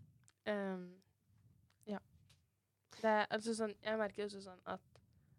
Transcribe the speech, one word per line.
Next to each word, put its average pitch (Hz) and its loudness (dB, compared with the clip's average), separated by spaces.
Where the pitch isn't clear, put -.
Ehm, 196 0
ja. 208 -4
Det - 2
er, 214 6
altså, 220 0
sånn, 214 0
jeg 220 0
merker 208 -2
også 196 -10
sånn 185 -16
at, - -8